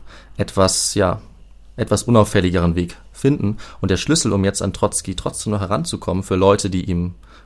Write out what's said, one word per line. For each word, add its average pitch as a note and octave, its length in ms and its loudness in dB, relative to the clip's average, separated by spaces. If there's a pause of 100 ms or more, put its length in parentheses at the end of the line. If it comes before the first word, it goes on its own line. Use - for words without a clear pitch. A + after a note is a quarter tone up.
(360)
etwas, - 600 0
ja, G2+ 260 0 (560)
etwas G#2+ 260 0
unauffälligeren F#2 720 4
Weg F2 220 -2 (160)
finden. B2 440 0 (220)
Und G2+ 100 0
der F#2 80 2
Schlüssel, C#3 360 0
um G2 100 2
jetzt G2 180 0
an G2 120 -2
Trotzki - 420 -2
trotzdem - 380 -6
noch G#2 80 -2
heranzukommen, G2 600 -4
für G2 120 -2
Leute, G2 340 4
die F#2 140 -2
ihm F2 300 -2 (320)